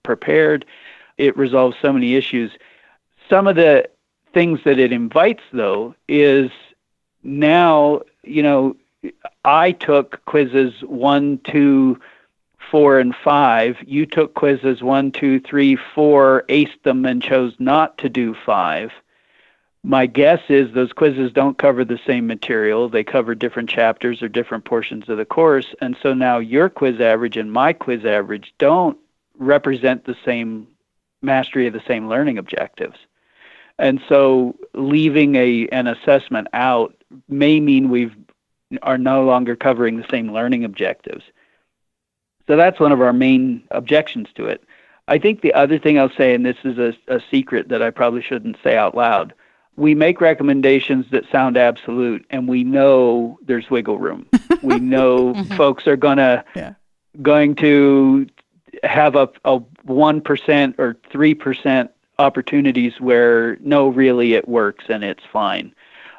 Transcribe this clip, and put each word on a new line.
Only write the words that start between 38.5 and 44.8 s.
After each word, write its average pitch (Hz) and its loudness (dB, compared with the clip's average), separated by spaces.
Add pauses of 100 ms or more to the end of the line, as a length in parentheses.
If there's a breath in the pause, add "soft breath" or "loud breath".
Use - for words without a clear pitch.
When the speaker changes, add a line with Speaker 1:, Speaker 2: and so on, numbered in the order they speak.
Speaker 1:
are 131 -2
no 131 0
longer 123 0
covering 117 -2
the 110 -14
same 117 -6
learning 120 -2
objectives. - -8 (1200)
So 151 2
that's 175 4
one 147 4
of 127 2
our 123 4
main 127 0
objections 127 -4
to 110 -10
it. - -8 (440 soft breath)